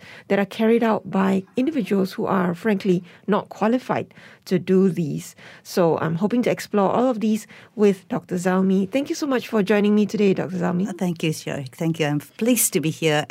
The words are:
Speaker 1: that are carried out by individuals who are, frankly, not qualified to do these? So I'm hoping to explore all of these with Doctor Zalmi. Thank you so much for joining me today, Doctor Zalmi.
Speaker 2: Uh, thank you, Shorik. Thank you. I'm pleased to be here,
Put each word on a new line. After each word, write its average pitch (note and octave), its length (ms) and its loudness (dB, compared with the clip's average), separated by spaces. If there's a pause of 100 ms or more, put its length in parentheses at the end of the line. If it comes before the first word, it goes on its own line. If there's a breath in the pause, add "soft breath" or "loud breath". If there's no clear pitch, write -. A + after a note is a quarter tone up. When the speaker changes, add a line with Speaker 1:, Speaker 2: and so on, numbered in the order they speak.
(260 loud breath)
Speaker 1:
that G3 140 2
are G3+ 40 0
carried A3+ 380 2
out A3 260 0
by F#3+ 360 0 (120)
individuals A3 560 0
who G#3+ 140 -6
are, F3+ 300 0
frankly, G3 480 0 (240 loud breath)
not F#3 200 0
qualified A3 640 -2 (340 loud breath)
to F#3 120 0
do F#3 300 4
these? D#3+ 480 -4 (260 loud breath)
So E3+ 360 2
I'm D#3+ 180 -2
hoping G#3 260 0
to E3+ 80 0
explore F#3+ 400 0
all - 180 2
of A3 120 -2
these G#3+ 260 -2 (300 loud breath)
with G3+ 320 2
Doctor D#3+ 260 -6
Zalmi. F#3 560 2
Thank C#4 200 -2
you E4+ 40 -4
so D#4+ 140 -4
much B3 180 -2
for A3 160 0
joining G#3 320 2
me G#3 120 4
today, G3+ 280 2
Doctor F3 220 -4
Zalmi. F3+ 320 -2
Speaker 2:
Uh, - 100 -10
thank F3 240 -4
you, D#3+ 80 0
Shorik. C#3+ 420 -8
Thank E3 280 -2
you. D3+ 60 0
I'm D3 120 0
pleased - 540 0
to F3 80 0
be D3+ 100 -2
here, D3+ 400 0